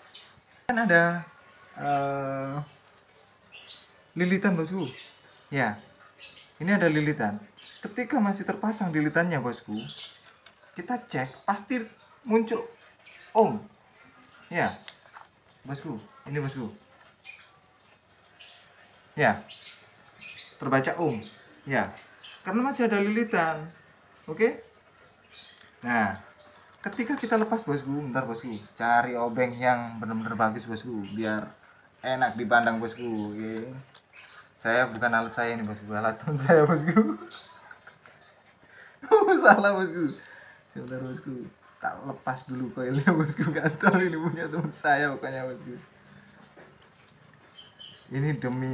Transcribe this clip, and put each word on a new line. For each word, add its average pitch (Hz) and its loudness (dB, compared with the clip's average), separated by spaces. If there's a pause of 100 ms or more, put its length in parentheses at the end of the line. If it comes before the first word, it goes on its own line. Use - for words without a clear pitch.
(680)
kan 240 2
ada, 170 4 (560)
eh, 139 -2 (1600)
lilitan, 190 2
bosku. 165 -2 (640)
Ya, 120 -2 (800)
ini 170 0
ada 175 4
lilitan. 147 2 (400)
Ketika 247 -2
masih 196 2
terpasang 202 -2
lilitannya, 151 2
bosku, 113 -6 (1000)
kita 233 -6
cek, 135 -6
pasti 214 -2 (480)
muncul 220 2 (640)
ohm. 170 4 (920)
Ya, 135 0 (880)
bosku, 135 -8 (300)
ini, 143 -4
bosku. 135 -6 (2500)
Ya, 117 4 (1200)
terbaca 135 2
ohm. 135 0 (480)
Ya, 113 0 (560)
karena 202 0
masih 247 0
ada 202 2
lilitan. 190 0 (600)
Oke. 214 2 (1200)
Nah, 107 0 (640)
ketika 240 -4
kita 233 0
lepas, 220 0
bosku, 139 -2
bentar, 131 -2
bosku, 113 -8 (240)
cari 120 2
obeng 120 0
yang 120 0
benar-benar 113 -4
bagus, 110 0
bosku, 113 -6
biar 107 -4 (480)
enak 127 0
dipandang, 117 4
bosku. 113 -4
Oke. 110 -8 (880)
Saya 120 4
bukan 117 0
alat 113 0
saya 117 -2
ini, 113 -4
bosku, 104 -8
alat 110 0
teman 151 -4
saya, 151 8
bosku. 156 4 (240)
<laughs> - - (1800)
Oh, 403 8
salah, 202 8
bosku. 175 -2 (720)
Sebentar, 127 -10
bosku, 127 -8 (320)
tak 107 -6 (160)
lepas 135 -6
dulu 127 -6
koilnya, 131 0
bosku, 156 2
nggak 156 0
tahu 196 6
ini 175 0
punya 165 -2
teman 156 -4
saya, 143 4
pokoknya, 131 -6
bosku. 123 -10 (2250)
Ini 139 0
demi 131 -2